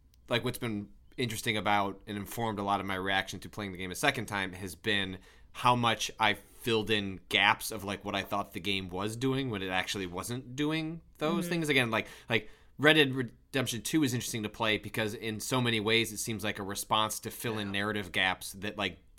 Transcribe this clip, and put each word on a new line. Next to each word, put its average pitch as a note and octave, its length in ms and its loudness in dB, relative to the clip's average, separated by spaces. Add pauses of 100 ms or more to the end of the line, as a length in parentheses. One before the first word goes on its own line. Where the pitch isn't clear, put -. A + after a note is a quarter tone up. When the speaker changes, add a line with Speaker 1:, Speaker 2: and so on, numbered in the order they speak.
(280)
Speaker 1:
like, A#2 160 2
what's B2 140 -2
been G#2 300 -4 (280)
interesting A2+ 400 -2
about G2+ 520 2
and G#2 80 -6
informed G#2 420 -2
a G2+ 40 -2
lot G2+ 180 2
of G2 60 -4
my G2 100 -2
reaction F#2+ 440 0
to - 80 -14
playing G2+ 240 -8
the F2 60 -10
game F#2 120 -6
a F2+ 40 -6
second C3 320 0
time G2 260 -4
has F#2 220 -10
been F#2+ 440 -2 (340)
how B2 240 4
much A#2 420 2
I G#2+ 160 4 (280)
filled A2 280 2
in G2 380 0
gaps G#2 420 4
of, G#2+ 140 -8
like, G2 200 -4
what G2+ 120 -2
I G2 60 0
thought G2+ 320 -4
the G2+ 60 -6
game F#2+ 280 -2
was G2 260 -4
doing C3 360 -2
when G2+ 120 -4
it F#2+ 60 -4
actually F#2 380 -2
wasn't A#2+ 500 -6
doing D#3+ 440 -2 (180)
those E3 260 0
Speaker 2:
Mm-hmm. F3 80 -6
Speaker 1:
things. E3 160 0
Again, C3 240 4
like, G#2+ 140 2 (220)
like, A2+ 220 0 (260)
Red D3+ 180 8
Dead C#3 200 6
Redemption A#2+ 680 -4
two D#3+ 200 4
is B2 120 4
interesting A#2+ 280 -4
to G#2 60 -2
play G#2+ 300 2
because G#2+ 360 -2
in A2 240 -6
so C3 220 0
many A#2 180 4
ways A2 340 4
it G2+ 60 -8
seems A2 240 -4
like G#2 160 -2
a G#2 60 -6
response G#2+ 560 0
to A2 100 -8
fill A2 300 -4
in G2+ 100 -4
narrative G2+ 400 -2
gaps F#2 440 0
that, G2+ 220 -8
like, G2 220 -2 (200)